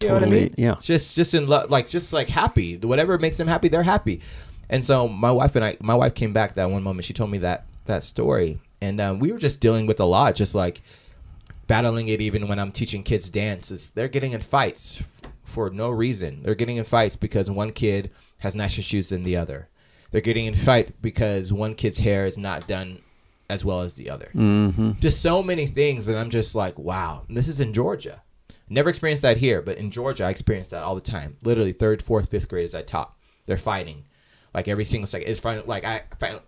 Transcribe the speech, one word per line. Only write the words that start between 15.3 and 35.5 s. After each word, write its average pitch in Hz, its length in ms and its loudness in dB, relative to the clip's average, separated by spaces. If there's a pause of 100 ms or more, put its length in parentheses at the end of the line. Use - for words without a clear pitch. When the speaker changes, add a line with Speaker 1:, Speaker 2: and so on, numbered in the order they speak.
Speaker 1:
for 107 260 -4
no 107 200 -4
reason. 110 540 -2
They're 104 120 0
getting 117 220 -2
in 113 60 -2
fights 113 320 4
because 101 340 0
one 104 220 -2
kid 101 400 0 (280)
has 98 160 -4
nicer 104 260 -2
shoes 98 280 -2
than 90 140 -4
the 90 140 0
other. 76 320 -6 (420)
They're 110 100 2
getting 113 260 0
in 104 80 0
fight 123 460 4
because 98 520 0
one 107 220 -2
kid's - 240 -2
hair 101 260 2
is 92 120 -4
not 87 300 -8
done 92 320 -6 (500)
as 101 140 -4
well 92 180 -2
as 87 140 -8
the - 140 -12
other. - 260 -12
Speaker 2:
Mm-hmm. 104 640 4
Speaker 1:
Just 156 220 2
so 208 220 4
many 175 240 -2
things 135 400 0
that 110 100 0
I'm 117 120 -4
just 113 260 -2
like, 95 240 -2
"Wow." 82 480 -6
And 113 100 -8
this 131 100 0
is 147 140 -4
in 110 120 -2
Georgia. - 480 -2 (480)
Never 147 200 2
experienced 156 320 0
that 123 160 6
here, 120 240 4
but 92 160 -6
in 104 140 -6
Georgia, 120 340 -4
I 90 40 0
experienced 95 420 -2
that 82 120 -8
all 92 120 -4
the 92 60 -6
time. 71 420 -8
Literally 113 300 2
third, 107 280 2
fourth, 104 280 0
fifth - 200 -2
grade 87 160 -2
as 85 100 -8
I 80 60 -8
taught. - 320 -8 (320)
They're 98 120 -2
fighting. 87 480 -6 (480)
Like, 92 140 -2
every 104 160 0
single 104 240 -2
second. 95 220 -6
It's 110 100 -4
fun-, 110 260 -4